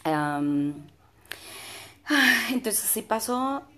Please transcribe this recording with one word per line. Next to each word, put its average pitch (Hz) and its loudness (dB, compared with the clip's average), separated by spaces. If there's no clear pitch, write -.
Am, 147 0
ah, 254 4
entonces 233 0
sí - 0
pasó, 247 -2